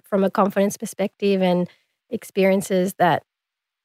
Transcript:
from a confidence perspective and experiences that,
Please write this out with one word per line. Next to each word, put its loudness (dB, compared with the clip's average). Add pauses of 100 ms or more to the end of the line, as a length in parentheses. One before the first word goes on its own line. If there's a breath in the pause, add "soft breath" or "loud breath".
from 0
a 0
confidence 0
perspective -4
and 0 (400 soft breath)
experiences -2
that, 2 (600)